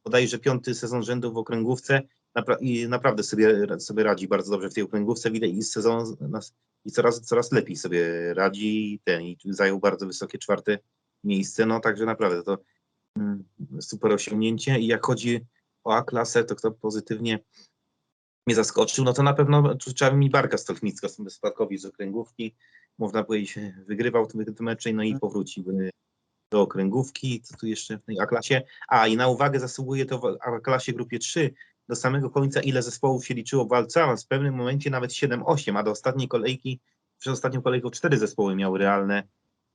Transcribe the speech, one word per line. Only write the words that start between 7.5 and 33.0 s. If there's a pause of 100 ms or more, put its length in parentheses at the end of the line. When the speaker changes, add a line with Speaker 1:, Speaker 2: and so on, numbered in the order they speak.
Speaker 1:
lepiej
sobie
radzi
i
ten,
i
zajął
bardzo
wysokie
czwarte (460)
miejsce,
no,
także
naprawdę
to, (600)
mm, (360)
super
osiągnięcie.
I
jak
chodzi (440)
o
A-klasę,
to
kto
pozytywnie (1080)
mnie
zaskoczył,
no
to
na
pewno
tu
trzeba
wymienić
Barka
Stolchnicka, (200)
Sparkowicz
z
okręgówki, (440)
można
powiedzieć, (280)
wygrywał
te,
te
mecze,
no
i
Speaker 2:
Mhm.
Speaker 1:
powrócił,
y, (640)
do
okręgówki.
Co
tu
jeszcze
w
tej
A-klasie? (260)
A,
i
na
uwagę
zasługuje
to
w
A-klasie
grupie
trzy. (340)
Do
samego
końca
ile
zespołów